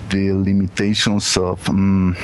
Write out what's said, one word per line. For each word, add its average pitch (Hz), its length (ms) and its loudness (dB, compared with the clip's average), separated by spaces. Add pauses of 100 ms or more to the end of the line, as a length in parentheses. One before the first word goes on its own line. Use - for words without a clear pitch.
the 98 240 0
limitations 98 1000 0
of, 92 340 -2
um, 95 540 2